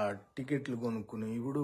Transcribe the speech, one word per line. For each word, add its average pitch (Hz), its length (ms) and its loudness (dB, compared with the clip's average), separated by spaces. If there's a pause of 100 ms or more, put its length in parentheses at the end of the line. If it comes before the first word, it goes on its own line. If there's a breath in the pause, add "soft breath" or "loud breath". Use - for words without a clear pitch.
(360)
టికెట్లు 135 400 0
కొనుక్కుని, 113 600 -2
ఇప్పుడు 135 280 0